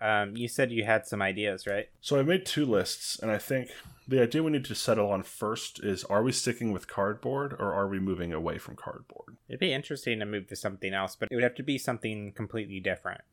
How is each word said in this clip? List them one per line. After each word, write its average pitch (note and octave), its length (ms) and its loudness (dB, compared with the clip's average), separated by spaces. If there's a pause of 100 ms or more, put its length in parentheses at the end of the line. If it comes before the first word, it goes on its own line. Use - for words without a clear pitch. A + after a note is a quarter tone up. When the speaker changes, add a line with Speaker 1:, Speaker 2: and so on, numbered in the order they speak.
Speaker 1:
Um, G#2 340 2
you A#2+ 120 -2
said B2 240 0
you A2+ 120 0
had A2 220 4
some G#2 160 -2
ideas, G2 460 0
right? G2+ 220 -2 (120)
Speaker 2:
So C#3 180 2
I C3+ 40 4
made F#3 240 2
two D3 180 2
lists, - 540 0
and A2+ 100 -2
I G#2+ 80 2
think B2+ 320 -2 (380)
the C3 120 6
idea B2 220 6
we D#3+ 100 2
need C#3 140 2
to G#2+ 100 -4
settle G#2 360 4
on F#2+ 100 2
first - 640 -4
is, F#2+ 220 0
are G#2 180 6
we B2+ 80 4
sticking A#2 420 0
with F2+ 140 -4
cardboard B2 680 -2
or G2+ 220 -2
are G2 120 2
we G2 120 -2
moving F2+ 340 0
away D#2+ 240 -2
from - 200 -12
cardboard? - 600 -14 (100)
Speaker 1:
It'd C3 120 -8
be F#3 140 2
interesting C3+ 460 -2
to G#2 60 -2
move G#2 220 -4
to G2+ 80 -12
something G2 380 -4
else, F#2+ 220 -2
but G#2+ 160 -4
it C3 40 -2
would A#2+ 80 4
have B2 120 2
to C#3+ 80 -8
be C#3 140 0
something A2 560 -4
completely G2+ 460 -6
different, F#2 420 -2 (120)